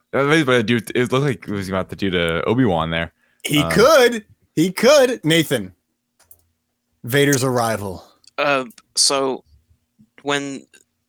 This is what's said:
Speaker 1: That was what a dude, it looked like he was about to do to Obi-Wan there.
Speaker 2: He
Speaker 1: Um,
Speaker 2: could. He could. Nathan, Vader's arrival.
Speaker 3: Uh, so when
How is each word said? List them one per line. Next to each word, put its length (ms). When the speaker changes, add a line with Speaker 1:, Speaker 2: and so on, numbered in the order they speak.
Speaker 1:
That 120
was 220
what 120
a 60
dude, 300
it 180
looked 140
like 200
he 60
was 160
about 220
to 60
do 160
to 340
Obi-Wan 460
there. 200
Speaker 2:
He 200
Speaker 1:
Um, 80
Speaker 2:
could. 540
He 160
could. 540
Nathan, 480
Vader's 400
arrival. 600
Speaker 3:
Uh, 280
so 480
when 440